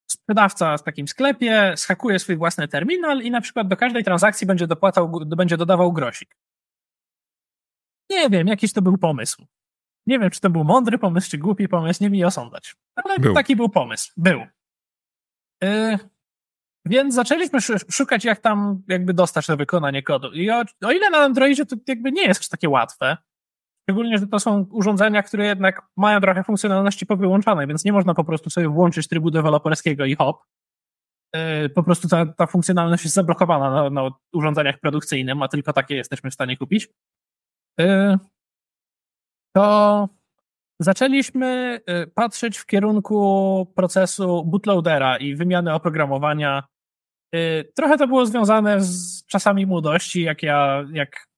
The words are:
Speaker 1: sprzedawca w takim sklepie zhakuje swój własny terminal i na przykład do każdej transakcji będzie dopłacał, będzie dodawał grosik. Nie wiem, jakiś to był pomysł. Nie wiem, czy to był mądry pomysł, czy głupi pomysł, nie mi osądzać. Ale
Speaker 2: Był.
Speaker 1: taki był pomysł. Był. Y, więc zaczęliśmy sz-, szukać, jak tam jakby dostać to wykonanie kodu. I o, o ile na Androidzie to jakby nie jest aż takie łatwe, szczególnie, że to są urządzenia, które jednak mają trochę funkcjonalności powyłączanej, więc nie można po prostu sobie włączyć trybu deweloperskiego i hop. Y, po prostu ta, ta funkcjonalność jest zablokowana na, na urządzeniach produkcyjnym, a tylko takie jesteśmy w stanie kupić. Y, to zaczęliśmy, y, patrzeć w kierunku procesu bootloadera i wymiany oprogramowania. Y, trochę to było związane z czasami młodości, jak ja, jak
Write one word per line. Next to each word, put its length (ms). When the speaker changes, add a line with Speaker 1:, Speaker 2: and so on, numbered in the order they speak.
Speaker 1:
sprzedawca 640
w 60
takim 260
sklepie 680
zhakuje 420
swój 180
własny 320
terminal 540
i 80
na 100
przykład 280
do 80
każdej 280
transakcji 420
będzie 200
dopłacał, 440
będzie 200
dodawał 360
grosik. 440
Nie 200
wiem, 180
jakiś 240
to 100
był 160
pomysł. 480
Nie 120
wiem, 120
czy 100
to 100
był 140
mądry 340
pomysł, 320
czy 80
głupi 300
pomysł, 340
nie 80
mi 140
osądzać. 520
Ale 240
Speaker 2:
Był. 160
Speaker 1:
taki 220
był 120
pomysł. 480
Był. 260
Y, 340
więc 300
zaczęliśmy 440
sz-, 320
szukać, 340
jak 160
tam 480
jakby 260
dostać 320
to 100
wykonanie 460
kodu. 300
I 180
o, 140
o 80
ile 180
na 80
Androidzie 480
to 100
jakby 240
nie 140
jest 140
aż 80
takie 200
łatwe, 480
szczególnie, 360
że 80
to 140
są 300
urządzenia, 520
które 240
jednak 360
mają 240
trochę 240
funkcjonalności 640
powyłączanej, 600
więc 180
nie 80
można 220
po 100
prostu 260
sobie 180
włączyć 400
trybu 220
deweloperskiego 720
i 120
hop. 280
Y, 340
po 120
prostu 260
ta, 180
ta 200
funkcjonalność 580
jest 100
zablokowana 560
na, 200
na 200
urządzeniach 460
produkcyjnym, 640
a 60
tylko 240
takie 240
jesteśmy 340
w 40
stanie 220
kupić. 320
Y, 380
to 520
zaczęliśmy, 1000
y, 20
patrzeć 520
w 80
kierunku 1080
procesu 680
bootloadera 720
i 180
wymiany 400
oprogramowania. 880
Y, 400
trochę 240
to 80
było 200
związane 540
z 460
czasami 400
młodości, 560
jak 200
ja, 500
jak 340